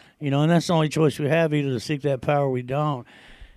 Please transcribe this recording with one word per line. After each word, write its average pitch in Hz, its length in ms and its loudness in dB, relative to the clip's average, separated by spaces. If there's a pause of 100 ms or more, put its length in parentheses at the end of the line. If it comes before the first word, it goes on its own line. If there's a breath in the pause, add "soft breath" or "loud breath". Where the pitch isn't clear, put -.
(200 loud breath)
You 147 100 -4
know, 139 140 2
and 160 80 4
that's 170 160 2
the 185 60 0
only 156 160 2
choice 156 280 2
we 147 120 -2
have, 160 260 2
either 143 140 0
to 123 100 -2
seek 143 240 -4
that 139 180 -2
power 143 240 0
or 135 60 -2
we 127 100 -2
don't. 135 460 -4 (500 loud breath)